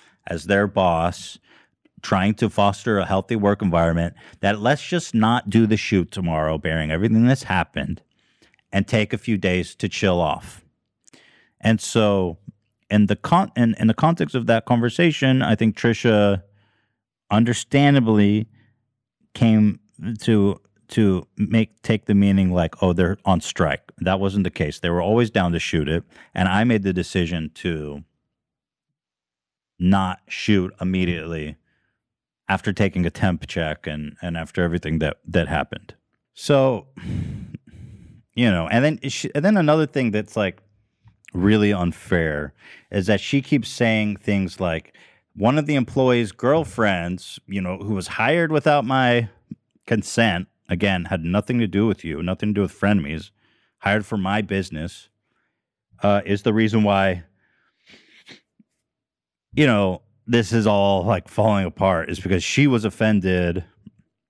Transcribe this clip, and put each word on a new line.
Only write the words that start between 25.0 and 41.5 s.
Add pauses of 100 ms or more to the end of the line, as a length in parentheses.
always
down
to
shoot
it. (320)
And
I
made
the
decision
to (1800)
not
shoot
immediately (920)
after
taking
a
temp
check
and,
and
after
everything
that,
that
happened. (380)
So,
<sighs>
you
know,
and
then
she,
and
then
another
thing
that's,
like, (720)
really